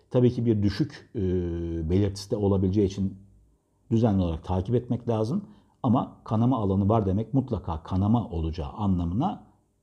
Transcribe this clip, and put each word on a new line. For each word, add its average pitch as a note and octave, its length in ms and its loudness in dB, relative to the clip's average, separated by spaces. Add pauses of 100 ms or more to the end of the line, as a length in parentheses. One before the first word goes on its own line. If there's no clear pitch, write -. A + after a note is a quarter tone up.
(100)
Tabii B2 200 4
ki A#2+ 160 -2
bir G#2+ 160 2
düşük, - 520 -2
e, A2+ 60 -4 (680)
belirtisi G2 400 0
de A#2+ 60 -2
olabileceği G2 500 2
için F#2+ 320 -4 (720)
düzenli A2 320 4
olarak E2 220 -2
takip F#2 300 -2
etmek B2 340 -2
lazım. A#2 360 -2 (380)
Ama B2 420 0
kanama A#2+ 340 2
alanı G2 300 2
var A2 180 2
demek G2 280 -2
mutlaka A#2 480 -4
kanama G2+ 460 0
olacağı D#2+ 440 -6
anlamına G2 760 -2 (360)